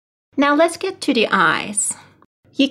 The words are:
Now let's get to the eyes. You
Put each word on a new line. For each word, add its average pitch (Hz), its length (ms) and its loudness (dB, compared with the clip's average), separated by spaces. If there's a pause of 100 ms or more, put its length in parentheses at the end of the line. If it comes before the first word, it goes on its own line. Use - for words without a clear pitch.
(380)
Now 285 180 2
let's 330 220 2
get 381 240 -10
to 285 120 -2
the 226 180 2
eyes. 165 640 0 (640)
You 277 140 2